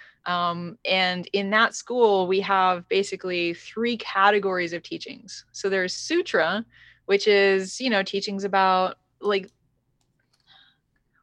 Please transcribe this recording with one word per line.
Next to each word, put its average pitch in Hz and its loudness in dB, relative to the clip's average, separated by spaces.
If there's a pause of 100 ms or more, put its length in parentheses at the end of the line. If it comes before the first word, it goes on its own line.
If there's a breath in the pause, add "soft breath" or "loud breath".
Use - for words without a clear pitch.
(240 loud breath)
Um, 175 -4
and 180 0
in 196 -2
that 220 2
school, 214 2
we 190 2
have 185 0
basically 180 -2
three 233 -4
categories 190 0
of 170 -8
teachings. - -14
So - -6
there's 185 0
sutra, 220 -2 (400 soft breath)
which 196 2
is, 196 2
you 254 -2
know, 196 2
teachings 196 -6
about, 190 2 (240)
like, 202 -2 (1700 soft breath)